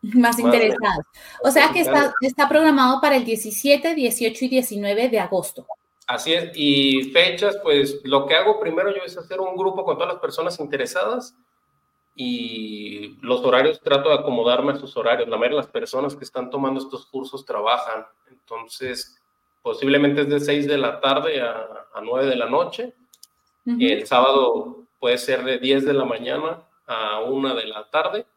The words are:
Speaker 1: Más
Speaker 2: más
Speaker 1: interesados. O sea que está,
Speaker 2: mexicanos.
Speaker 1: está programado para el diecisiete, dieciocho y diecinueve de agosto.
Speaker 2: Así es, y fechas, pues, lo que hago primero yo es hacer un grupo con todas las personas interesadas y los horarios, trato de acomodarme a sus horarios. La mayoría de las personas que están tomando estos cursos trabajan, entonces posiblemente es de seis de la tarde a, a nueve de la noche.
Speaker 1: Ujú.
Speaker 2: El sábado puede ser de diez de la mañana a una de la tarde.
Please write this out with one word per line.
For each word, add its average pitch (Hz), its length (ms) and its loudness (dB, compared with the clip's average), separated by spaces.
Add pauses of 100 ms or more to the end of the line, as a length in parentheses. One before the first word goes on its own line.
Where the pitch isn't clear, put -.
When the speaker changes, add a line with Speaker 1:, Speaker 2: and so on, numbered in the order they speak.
Speaker 1:
Más 240 340 4
Speaker 2:
más - 20 -4
Speaker 1:
interesados. 226 640 2 (380)
O 254 60 6
sea 302 220 6
que 359 80 0
está, 330 140 2
Speaker 2:
mexicanos. 285 280 2
Speaker 1:
está 269 280 2
programado 277 520 6
para 285 140 4
el 247 100 2
diecisiete, 277 720 0
dieciocho 240 500 -2
y 254 40 -2
diecinueve 226 600 0
de 226 100 2
agosto. 185 460 -4 (400)
Speaker 2:
Así 123 280 -2
es, 170 200 -2
y 139 600 2
fechas, 185 500 2
pues, 143 400 2
lo 139 220 0
que 156 100 2
hago 208 240 4
primero 185 340 -2
yo 185 100 -6
es 180 140 -12
hacer 180 220 -10
un 185 160 -6
grupo 180 300 -2
con 175 100 0
todas 170 160 -2
las - 100 -8
personas 170 380 -4
interesadas 160 760 -4 (800)
y 110 1080 -8
los 123 240 0
horarios, 135 340 4
trato 143 300 2
de 147 60 6
acomodarme 127 580 0
a - 20 -2
sus - 220 -10
horarios. 117 320 0
La 110 80 -2
mayoría 123 180 0
de 139 80 0
las - 80 -12
personas 131 420 -4
que 139 120 -16
están 127 240 -8
tomando 135 320 -4
estos 135 240 -14
cursos 131 400 -12
trabajan, 113 600 -4 (240)
entonces 120 880 -12 (440)
posiblemente 143 640 2
es 139 60 -2
de 143 120 0
seis 143 260 0
de 143 100 0
la 120 220 -2
tarde 139 420 0
a, 113 520 -8
a 107 80 -10
nueve 127 260 -2
de 131 80 0
la 117 140 -4
noche. 226 440 -2 (720)
Speaker 1:
Ujú. 240 140 -2
Speaker 2:
El 117 260 0
sábado 127 800 2 (140)
puede 127 180 0
ser 127 280 -2
de 131 120 -2
diez 135 280 2
de 147 80 2
la 131 100 2
mañana 131 640 -6 (180)
a 110 360 -4
una 131 340 -2
de 113 100 -4
la 107 240 -14
tarde. 185 360 -2 (120)